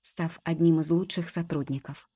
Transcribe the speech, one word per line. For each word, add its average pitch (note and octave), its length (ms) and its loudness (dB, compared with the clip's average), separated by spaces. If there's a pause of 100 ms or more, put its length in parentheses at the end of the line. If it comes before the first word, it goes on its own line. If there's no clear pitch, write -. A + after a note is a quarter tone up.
став - 440 -4
одним E3 360 4
из D#3 100 -2
лучших F3 380 0
сотрудников. C#3+ 880 -4